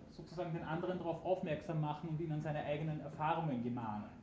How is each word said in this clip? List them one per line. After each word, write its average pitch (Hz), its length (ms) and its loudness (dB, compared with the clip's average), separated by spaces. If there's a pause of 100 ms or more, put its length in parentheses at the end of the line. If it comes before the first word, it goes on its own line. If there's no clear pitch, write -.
sozusagen 165 440 -4
den 165 100 -2
anderen 180 340 0
darauf 165 260 -2
aufmerksam 160 580 2
machen 151 280 0
und 156 100 0
ihn 160 120 0
an 151 100 2
seine 151 220 0
eigenen 151 380 0
Erfahrungen 143 640 2
gemahnen. 113 460 -2 (140)